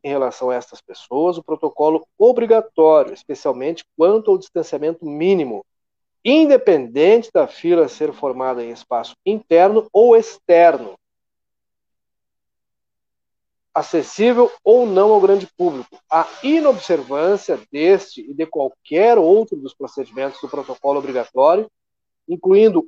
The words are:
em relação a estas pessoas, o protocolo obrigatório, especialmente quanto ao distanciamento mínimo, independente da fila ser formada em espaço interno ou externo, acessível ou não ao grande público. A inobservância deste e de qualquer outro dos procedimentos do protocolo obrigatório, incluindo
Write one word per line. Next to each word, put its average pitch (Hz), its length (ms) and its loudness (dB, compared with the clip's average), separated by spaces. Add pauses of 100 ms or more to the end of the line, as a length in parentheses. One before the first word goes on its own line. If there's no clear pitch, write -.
em 147 40 -12
relação 127 420 -6
a 127 40 -4
estas 120 280 -14
pessoas, 165 560 -6
o 160 40 -18
protocolo 156 640 -4 (120)
obrigatório, 220 960 2
especialmente 143 720 -8 (120)
quanto 214 340 2
ao 190 60 4
distanciamento 165 680 -8
mínimo, 147 580 -4 (580)
independente 214 1080 2
da 156 140 0
fila 170 420 -2
ser 151 240 -8
formada 131 500 -8
em 117 80 -12
espaço 117 440 -10 (100)
interno 208 680 0
ou 226 220 6
externo, 165 800 2 (2750)
acessível 208 760 -2 (140)
ou 240 220 4
não 202 260 2
ao 208 80 2
grande 190 260 0 (100)
público. 147 400 -6 (140)
A 160 160 0 (160)
inobservância 185 1160 -2 (120)
deste 175 580 -2
e 143 60 -16
de 151 100 -6
qualquer 160 720 -2
outro 196 400 2
dos 135 160 -14
procedimentos 131 680 -12
do 139 80 -14
protocolo 139 500 -6
obrigatório, 139 720 -2 (580)
incluindo 185 600 2